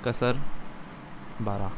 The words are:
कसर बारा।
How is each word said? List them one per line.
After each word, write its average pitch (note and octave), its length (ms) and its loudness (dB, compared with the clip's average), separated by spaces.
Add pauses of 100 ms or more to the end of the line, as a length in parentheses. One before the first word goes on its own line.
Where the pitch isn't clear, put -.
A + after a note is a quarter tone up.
कसर B2 360 4 (1000)
बारा। G2+ 360 0